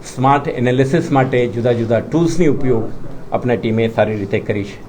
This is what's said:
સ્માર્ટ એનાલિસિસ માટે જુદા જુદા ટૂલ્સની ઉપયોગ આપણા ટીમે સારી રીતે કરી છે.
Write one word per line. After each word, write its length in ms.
સ્માર્ટ 320
એનાલિસિસ 640
માટે 360
જુદા 240
જુદા 280
ટૂલ્સની 480
ઉપયોગ 360
આપણા 240
ટીમે 320
સારી 280
રીતે 240
કરી 240
છે. 140